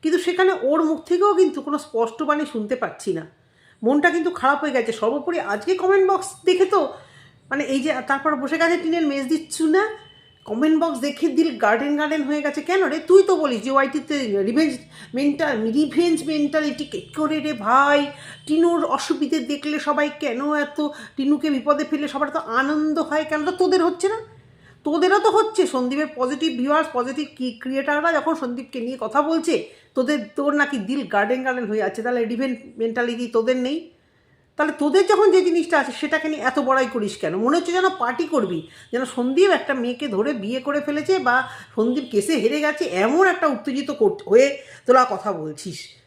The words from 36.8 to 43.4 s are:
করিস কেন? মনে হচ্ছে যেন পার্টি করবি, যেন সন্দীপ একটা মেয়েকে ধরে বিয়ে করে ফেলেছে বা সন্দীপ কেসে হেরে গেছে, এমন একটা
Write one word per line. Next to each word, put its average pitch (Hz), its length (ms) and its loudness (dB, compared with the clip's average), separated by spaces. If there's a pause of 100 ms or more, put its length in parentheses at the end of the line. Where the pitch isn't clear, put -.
করিস 208 240 -4
কেন? 170 200 -4
মনে 247 200 2
হচ্ছে 339 140 -2
যেন 370 180 2
পার্টি 254 380 -4
করবি, 185 400 -2 (240)
যেন 254 140 -2
সন্দীপ 269 440 2
একটা 285 240 0
মেয়েকে 247 340 -4
ধরে 226 260 -2
বিয়ে 226 260 -6
করে 285 220 -2
ফেলেছে 302 380 -2
বা 254 300 0 (260)
সন্দীপ 247 360 0
কেসে 202 220 0
হেরে 269 280 0
গেছে, 294 240 -2
এমন 254 420 0
একটা 349 200 0